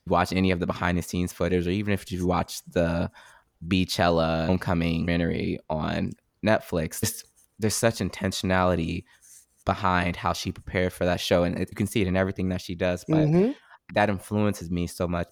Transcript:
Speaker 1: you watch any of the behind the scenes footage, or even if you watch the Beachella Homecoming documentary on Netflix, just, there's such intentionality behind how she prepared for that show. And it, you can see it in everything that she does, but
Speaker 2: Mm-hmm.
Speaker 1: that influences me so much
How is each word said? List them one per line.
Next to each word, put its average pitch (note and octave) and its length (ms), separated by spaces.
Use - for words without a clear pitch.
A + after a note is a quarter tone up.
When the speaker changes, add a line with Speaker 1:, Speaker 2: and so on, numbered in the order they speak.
Speaker 1:
you F2+ 60
watch F2 220
any F#2 180
of F2 80
the E2+ 80
behind F2+ 300
the E2 40
scenes F2+ 300
footage, F2 340
or F2 40
even G2+ 240
if - 180
you F2+ 160
watch F2 380
the E2+ 440
Beachella E2+ 800
Homecoming E2+ 600
documentary E2+ 540
on D#2+ 420
Netflix, F2+ 540
just, - 240
there's G#2+ 160
such - 240
intentionality F2+ 1080
behind F2+ 540
how F2 160
she - 180
prepared F#2 400
for - 140
that F2 160
show. F2 220
And F2 140
it, F2+ 120
you - 60
can G2+ 120
see A2 140
it F2+ 60
in F#2 100
everything F#2+ 320
that F2+ 100
she F2+ 160
does, F2+ 340
but D#3+ 60
Speaker 2:
Mm-hmm. F3+ 260
Speaker 1:
that G#2 160
influences G2+ 600
me F2 160
so F2 220
much F2 240